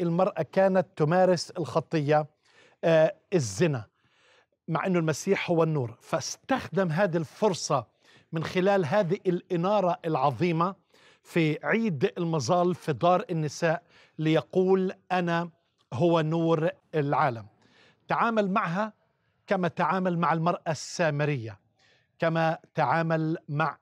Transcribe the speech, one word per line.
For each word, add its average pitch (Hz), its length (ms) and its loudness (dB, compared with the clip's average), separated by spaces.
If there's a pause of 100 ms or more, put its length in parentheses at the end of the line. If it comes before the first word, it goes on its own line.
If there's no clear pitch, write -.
المرأة 170 420 0
كانت 190 440 2 (100)
تمارس 180 540 2
الخطية، 151 760 0 (580)
آه، 165 300 4 (200)
الزنا، 123 500 -2 (840)
مع 160 180 -2
أنه 180 120 2
المسيح 165 520 -2
هو 165 120 2
النور، 151 380 -2
فاستخدم - 880 -4
هذه 165 280 0
الفرصة 165 680 -2 (460)
من 160 120 -4
خلال 185 420 2
هذه 190 400 0
الإنارة 180 760 0
العظيمة 160 720 0 (480)
في 156 400 0
عيد 185 560 0
المظال 170 560 0
في - 180 -6
دار 175 380 2
النساء 160 520 -2 (360)
ليقول: 185 760 2 (200)
"أنا 170 380 0 (420)
هو 165 280 4
نور 165 480 0 (260)
العالم". 139 520 0 (600)
تعامل 208 420 0
معها 202 420 -2 (540)
كما 185 220 0
تعامل 180 500 0
مع 160 140 0
المرأة 170 380 -2
السامرية، 147 920 -4 (580)
كما 165 400 0 (160)
تعامل 160 640 0 (100)
مع 147 340 -2